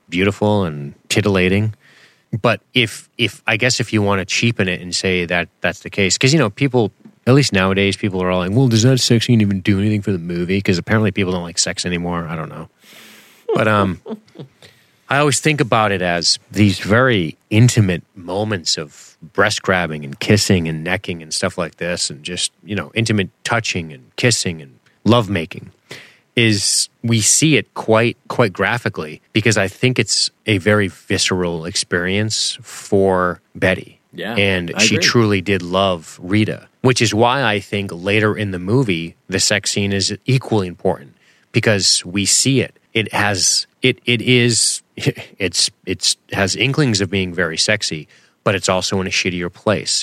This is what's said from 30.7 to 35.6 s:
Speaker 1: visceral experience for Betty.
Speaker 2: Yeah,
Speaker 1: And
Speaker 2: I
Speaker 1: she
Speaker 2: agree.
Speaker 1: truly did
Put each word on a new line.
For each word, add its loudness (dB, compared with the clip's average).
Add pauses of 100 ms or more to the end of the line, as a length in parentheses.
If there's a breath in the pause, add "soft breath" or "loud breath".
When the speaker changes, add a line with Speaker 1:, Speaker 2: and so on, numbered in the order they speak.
Speaker 1:
visceral -4
experience -4
for 0 (140)
Betty. -4 (120)
Speaker 2:
Yeah, -10
Speaker 1:
And 0
Speaker 2:
I -4
Speaker 1:
she 2
Speaker 2:
agree. -2
Speaker 1:
truly 2
did -2